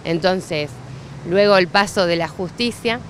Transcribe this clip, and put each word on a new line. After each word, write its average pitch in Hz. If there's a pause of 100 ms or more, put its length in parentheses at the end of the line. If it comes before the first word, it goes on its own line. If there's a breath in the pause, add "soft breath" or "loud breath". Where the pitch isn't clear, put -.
Entonces, 165 (580 loud breath)
luego 202
el 185
paso 196
de 170
la 165
justicia 226